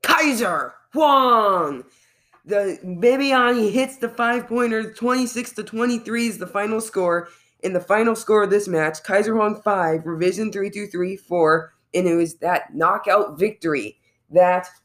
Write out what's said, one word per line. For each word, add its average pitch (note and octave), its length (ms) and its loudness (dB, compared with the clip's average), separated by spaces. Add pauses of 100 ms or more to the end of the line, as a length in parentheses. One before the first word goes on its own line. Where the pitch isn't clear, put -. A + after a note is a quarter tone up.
Kaiser A#3+ 680 0 (200)
Huang! A3 880 2 (600)
The G3 400 -2
Bibiani A#3+ 880 2
hits C4 260 -2
the A#3 120 -6
five-pointer, A#3 840 -2
twenty-six A#3+ 600 -4
to G#3+ 100 -10
twenty-three A#3 640 -4
is G3 120 -6
the F3+ 80 -10
final G#3+ 340 -4
score. F3 480 -2 (320)
In F#3+ 120 -4
the F3+ 60 0
final A3 360 0
score G#3+ 280 2
of F#3+ 60 -2
this G3+ 180 0
match, D#3 360 -2
Kaiser G#3+ 320 0
Huang G#3+ 260 0
five, D#3+ 440 0
Revision F3+ 460 -2
three G3+ 200 -6
two G#3 160 -10
three F#3 280 -4
four, E3 580 0 (200)
and F3+ 140 2
it E3+ 80 2
was E3+ 240 0
that E3+ 360 -2
knockout F#3+ 600 0
victory D#3 640 -4 (320)
that F3+ 360 4 (180)